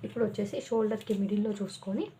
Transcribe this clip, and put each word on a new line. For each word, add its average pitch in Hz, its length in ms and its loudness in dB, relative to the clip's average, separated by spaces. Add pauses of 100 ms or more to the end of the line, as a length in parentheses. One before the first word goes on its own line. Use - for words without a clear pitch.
ఇప్పుడు 233 220 0
వచ్చేసి 202 280 -2 (120)
షోల్డర్కి 220 540 2
మిడిల్లో 208 380 2
చూసుకొని 202 460 -2 (140)